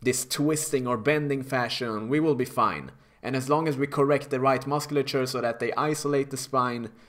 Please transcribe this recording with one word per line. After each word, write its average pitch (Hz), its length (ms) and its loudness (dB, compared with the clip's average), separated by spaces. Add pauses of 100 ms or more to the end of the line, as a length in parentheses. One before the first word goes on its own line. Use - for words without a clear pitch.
this 123 240 0
twisting 147 640 0
or 123 100 0
bending 143 460 2
fashion, 120 640 -2
we 151 100 4
will 156 160 4
be 123 80 0
fine. 87 480 0 (320)
And 131 120 -4
as 131 140 -2
long 160 180 2
as 139 100 -2
we 139 80 0
correct 139 460 0
the 127 80 0
right 131 260 2
musculature 139 640 0
so 127 140 -4
that 117 180 -2
they 120 140 -2
isolate 143 580 0
the 135 60 -6
spine, 120 520 -2 (200)